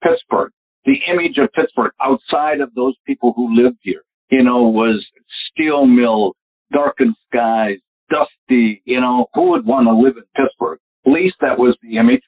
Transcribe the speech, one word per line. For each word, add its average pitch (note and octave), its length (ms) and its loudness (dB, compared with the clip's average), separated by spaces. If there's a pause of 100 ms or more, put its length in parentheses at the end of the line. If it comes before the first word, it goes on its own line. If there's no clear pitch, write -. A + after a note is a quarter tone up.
Pittsburgh. - 480 -2 (340)
The C#3 100 2 (160)
image E3+ 240 -2
of C3+ 160 0
Pittsburgh - 480 -4
outside C#3+ 600 -4
of A#2+ 120 -12
those B2+ 200 -4 (120)
people B2+ 300 -2
who A#2+ 180 -2
lived B2 280 2
here, - 180 -8 (300)
you C3 120 2
know, B2 200 2
was A2 440 0 (460)
steel D3+ 320 -2
mill, A#2 480 2 (400)
darkened C#3 440 -2 (100)
skies, A2+ 500 -2 (320)
dusty, B2 800 -2
you B2 120 -2
know, B2 360 0
who F3 160 2
would C3+ 160 -2
want B2 220 2
to A2+ 40 2
live A#2+ 240 2
in A2+ 80 -20 (100)
Pittsburgh? B2 440 -4 (280)
At C3+ 60 4
least F3+ 300 0
that C3 160 -2
was B2 240 2
the A2+ 160 -8
image - 300 2